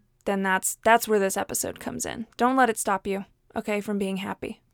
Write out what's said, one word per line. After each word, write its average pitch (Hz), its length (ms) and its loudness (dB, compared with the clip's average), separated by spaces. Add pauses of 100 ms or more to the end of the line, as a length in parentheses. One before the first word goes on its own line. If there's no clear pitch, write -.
(240)
then 196 180 0
that's, 190 420 0
that's 226 240 6
where 214 100 4
this 190 180 0
episode - 440 -4
comes - 260 -8
in. - 200 -8 (100)
Don't 254 200 4
let 254 140 6
it 220 80 -4
stop 196 280 -2
you, 196 180 -4 (320)
okay, 214 240 -2
from 208 180 -4
being 190 200 -2
happy. 208 420 -8 (140)